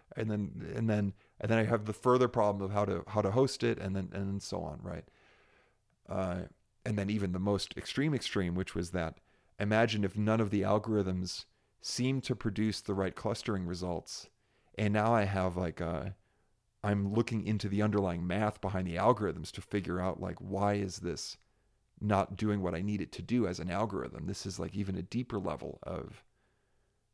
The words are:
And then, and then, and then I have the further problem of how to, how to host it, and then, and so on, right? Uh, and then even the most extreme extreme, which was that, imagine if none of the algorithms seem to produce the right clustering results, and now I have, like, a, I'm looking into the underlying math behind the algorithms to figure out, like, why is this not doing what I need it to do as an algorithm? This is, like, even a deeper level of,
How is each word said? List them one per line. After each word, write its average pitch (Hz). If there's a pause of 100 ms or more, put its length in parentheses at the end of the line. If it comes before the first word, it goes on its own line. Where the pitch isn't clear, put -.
(160)
And 110
then, -
and 113
then, 104 (280)
and 110
then 113
I 110
have 104
the 107
further 127
problem 104
of 95
how 104
to, 92
how 104
to 98
host 127
it, 117
and 95
then, 95
and 98
so 92
on, 78
right? 85 (1040)
Uh, 90 (420)
and 107
then 101
even 101
the 92
most 98
extreme 147
extreme, 90
which 92
was 90
that, 85 (400)
imagine 107
if 95
none 110
of 104
the 101
algorithms 98 (380)
seem 131
to 123
produce 104
the -
right 95
clustering 104
results, 87 (480)
and 104
now 107
I 107
have, 92
like, 87
a, 85 (680)
I'm 101
looking 113
into 104
the 98
underlying 95
math 104
behind 92
the 85
algorithms 95
to 98
figure 90
out, 92
like, 90
why 98
is 98
this - (680)
not 101
doing 104
what 87
I 82
need 104
it 73
to -
do 113
as 87
an 85
algorithm? 87
This 92
is, 92
like, 87
even 98
a 90
deeper 120
level 78
of, - (920)